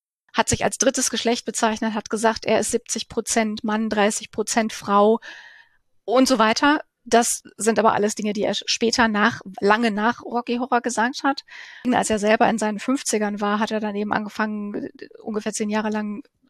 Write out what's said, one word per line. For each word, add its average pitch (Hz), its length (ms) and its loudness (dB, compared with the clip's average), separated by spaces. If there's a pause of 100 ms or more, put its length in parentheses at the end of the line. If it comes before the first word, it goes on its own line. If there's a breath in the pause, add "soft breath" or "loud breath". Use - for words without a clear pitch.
(340)
Hat - 160 0
sich - 140 0
als - 120 -2
drittes 262 320 0
Geschlecht 240 380 -2
bezeichnet, 220 480 -2
hat 220 160 -6
gesagt, 220 340 0
er 214 160 2
ist - 120 -2
siebzig - 360 -4
Prozent 220 560 -2
Mann, 220 240 0
dreißig 214 440 0
Prozent 214 420 -2
Frau 208 440 4 (880 loud breath)
und 254 240 4
so 254 100 4
weiter. 254 420 4 (280)
Das - 340 2 (140)
sind 202 220 0
aber 214 140 6
alles 202 240 0
Dinge, 208 160 -4
die 202 100 -4
er 202 120 0
später - 520 0
nach, 214 340 0 (200)
lange 214 320 2
nach 208 300 -2
Rocky 240 340 -4
Horror 240 240 0
gesagt 240 420 -2
hat. 277 200 0 (500 loud breath)
Als 202 180 2
er 214 80 0
selber 214 320 2
in 226 80 0
seinen 214 220 -4
fünfzigern 208 600 -2
war, 208 200 0
hat 220 100 -2
er 220 80 -2
dann 208 160 -4
eben 208 180 -4
angefangen, 214 760 -4 (340)
ungefähr 214 300 -6
zehn 208 180 -4
Jahre 214 200 0
lang 208 320 -6 (280)